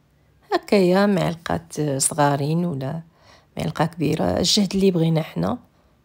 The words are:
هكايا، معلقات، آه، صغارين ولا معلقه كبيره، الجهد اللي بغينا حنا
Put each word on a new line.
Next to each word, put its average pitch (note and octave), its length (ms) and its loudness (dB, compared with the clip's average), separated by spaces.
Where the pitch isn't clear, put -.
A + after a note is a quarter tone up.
هكايا، G3 540 4
معلقات، E3+ 720 -2
آه، D3 200 -2
صغارين D3 640 0
ولا D#3+ 380 -6
معلقه D#3 300 -2
كبيره، E3 380 -2
الجهد F#3 500 0
اللي G3 160 4
بغينا E3 320 2
حنا F3+ 360 -4